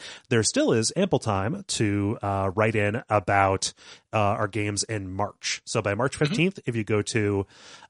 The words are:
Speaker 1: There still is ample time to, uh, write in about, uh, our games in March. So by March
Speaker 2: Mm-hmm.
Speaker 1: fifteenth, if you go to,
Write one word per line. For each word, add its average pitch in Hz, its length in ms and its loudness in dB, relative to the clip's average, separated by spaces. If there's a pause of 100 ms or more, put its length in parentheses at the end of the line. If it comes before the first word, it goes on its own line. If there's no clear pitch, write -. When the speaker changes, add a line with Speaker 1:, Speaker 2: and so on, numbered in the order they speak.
(300)
Speaker 1:
There 117 120 4
still 262 300 2
is 113 240 2
ample 170 220 2
time 98 500 -2
to, 101 540 0
uh, 98 320 0
write 107 200 2
in 104 360 0
about, 98 640 2 (360)
uh, 110 60 -2
our 107 320 2
games 104 360 -4
in 101 280 -6
March. - 540 -6
So 113 160 -2
by 101 120 2
March 123 200 0
Speaker 2:
Mm-hmm. 156 100 0
Speaker 1:
fifteenth, 180 400 0
if 120 100 -4
you 113 100 -2
go 107 180 2
to, 101 440 0 (440)